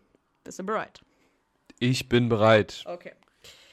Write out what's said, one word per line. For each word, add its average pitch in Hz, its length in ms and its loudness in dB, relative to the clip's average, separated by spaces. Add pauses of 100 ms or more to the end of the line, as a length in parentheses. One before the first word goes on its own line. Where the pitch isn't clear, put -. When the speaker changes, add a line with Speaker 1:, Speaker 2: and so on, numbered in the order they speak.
(440)
Speaker 1:
Bist - 160 -20
du 185 40 -10
bereit? 196 380 -8 (760)
Speaker 2:
Ich 123 300 -2
bin 120 180 2
bereit. 110 580 2
Speaker 1:
Okay. 175 280 -14 (600)